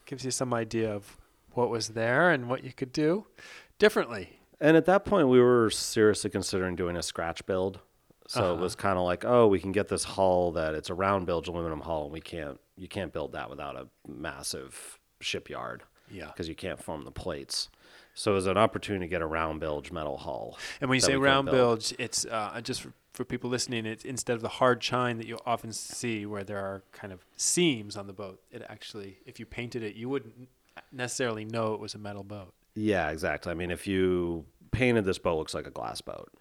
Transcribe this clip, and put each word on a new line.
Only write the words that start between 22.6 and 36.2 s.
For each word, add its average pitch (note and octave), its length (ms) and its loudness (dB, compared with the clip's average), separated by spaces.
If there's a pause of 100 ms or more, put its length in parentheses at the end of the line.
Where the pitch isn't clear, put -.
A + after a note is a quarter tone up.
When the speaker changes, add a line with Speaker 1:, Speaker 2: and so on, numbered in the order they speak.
Speaker 1:
just A#2+ 220 -6
for, B2+ 100 -16 (200)
for B2+ 120 -6
people B2 240 -4
listening, A#2+ 360 -2
it's A2+ 200 -6
instead B2+ 300 -4
of A2 60 -6
the A2+ 80 -4
hard B2 320 4
chine B2 360 0
that A2+ 100 -8
you A2+ 180 -8
often A2+ 280 -4
see G#2+ 520 -6
where G#2 180 -6
there G2+ 160 -6
are G2 320 -6
kind G2+ 200 -14
of F#2 140 -18 (120)
seams A2+ 600 0
on G2 100 -10
the G2 60 -14
boat, F#2+ 280 -12 (100)
it A#2+ 180 -14
actually, G#2 560 -14
if - 140 -20
you A2+ 60 -10
painted A#2+ 380 -8
it, G#2 120 -6
you A2+ 140 -10
wouldn't B2 400 -8 (420)
necessarily A#2+ 520 -2
know A2 300 0
it G#2 60 -4
was G#2 160 -10
a - 20 -14
metal G2+ 260 -10
boat. G2+ 300 -12 (220)
Speaker 2:
Yeah, G2 340 2
exactly. D#2+ 420 -2
I E2 40 -4
mean, F2 160 -2
if E2 160 -6
you F2+ 580 2 (260)
painted A#2 340 4
this F#2 120 0
boat, E2+ 200 0
looks D#2 160 -6
like C#2+ 140 -6
a C2+ 40 -16
glass A#1 300 -8
boat. G1+ 280 -14 (120)